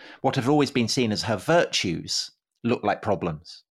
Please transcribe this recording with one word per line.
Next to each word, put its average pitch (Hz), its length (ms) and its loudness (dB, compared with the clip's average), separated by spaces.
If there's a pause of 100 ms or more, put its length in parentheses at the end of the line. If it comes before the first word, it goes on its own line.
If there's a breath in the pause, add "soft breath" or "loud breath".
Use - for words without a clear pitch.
(220 loud breath)
what 131 140 0
have 120 120 0
always 147 220 4
been 117 180 0
seen 117 240 0
as 101 120 -2
her 107 140 0
virtues, - 920 0 (340)
look 117 200 0
like 101 180 0
problems, 82 600 -4 (120)